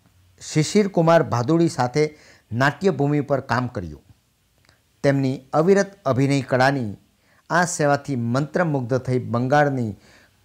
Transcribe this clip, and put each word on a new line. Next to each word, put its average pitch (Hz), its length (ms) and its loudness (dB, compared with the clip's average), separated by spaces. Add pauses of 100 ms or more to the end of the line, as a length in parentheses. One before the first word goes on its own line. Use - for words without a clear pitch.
(400)
શિશિર 202 460 0
કુમાર 165 360 4
ભાદુડી 127 460 0
સાથે 151 480 -2 (340)
નાટ્યભૂમિ 143 720 0
પર 135 180 -2
કામ 120 280 -2
કર્યું. 82 360 -12 (1000)
તેમની 139 380 0 (120)
અવિરત 190 520 0
અભિનય 135 360 0
કળાની 127 560 0 (520)
આ 170 160 2
સેવાથી 143 500 -2
મંત્રમુગ્ધ 135 840 -2
થઈ 127 220 -2
બંગાળની 123 760 0 (500)